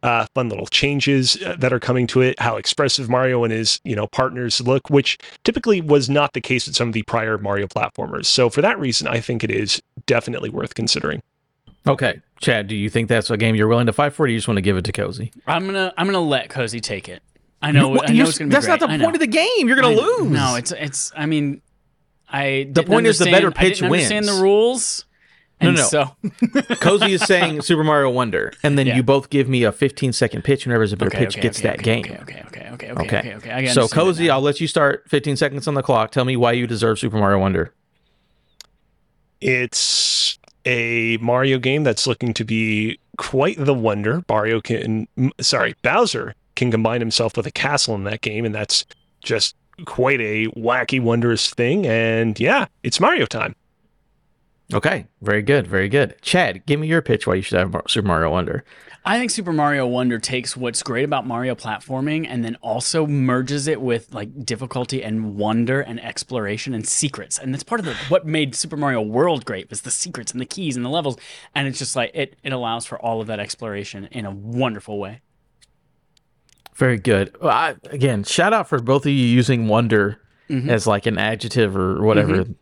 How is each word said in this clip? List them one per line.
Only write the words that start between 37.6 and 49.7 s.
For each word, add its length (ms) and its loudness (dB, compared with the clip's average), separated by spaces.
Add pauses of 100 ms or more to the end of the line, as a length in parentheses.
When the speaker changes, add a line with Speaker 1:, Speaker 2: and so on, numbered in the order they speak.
Speaker 1:
It's 1000 -2 (260)
a 540 0
Mario 400 2
game 260 0
that's 220 0
looking 280 -2
to 100 -4
be 540 -2 (200)
quite 400 0
the 160 2
wonder. 540 0
Mario 320 0
can, 460 -2 (120)
m-, 220 2
sorry, 420 0
Bowser 520 0 (220)
can 140 2
combine 300 0
himself 360 -2
with 100 -4
a 40 -8
castle 440 -2
in 100 -6
that 180 -6
game, 220 -4
and 100 -4
that's 320 -2 (360)
just 320 -2 (300)